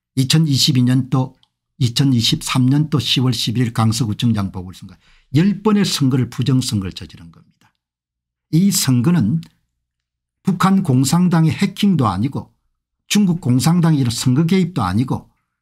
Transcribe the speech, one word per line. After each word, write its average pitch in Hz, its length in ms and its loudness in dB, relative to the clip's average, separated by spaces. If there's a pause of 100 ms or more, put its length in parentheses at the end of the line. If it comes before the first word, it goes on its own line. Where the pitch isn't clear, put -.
(160)
이천이십이 135 680 2
년도, 131 540 -2 (420)
이천이십삼 127 880 0
년도 147 320 0
시월 127 340 0
십일 120 400 -4
강서구청장 110 800 -2
보궐선거, 92 420 -16 (400)
열 185 280 0
번의 208 220 2
선거를 131 460 -2
부정선거를 120 600 -2
저지른 82 400 -18
겁니다. - 420 -20 (760)
이 190 200 2
선거는 151 680 2 (1000)
북한 190 400 0
공산당의 165 680 2
해킹도 196 560 0
아니고 104 460 -4 (540)
중국 180 340 2
공산당의 156 580 2
이런 123 120 0
선거 127 340 0
개입도 175 380 0
아니고 101 480 -4 (320)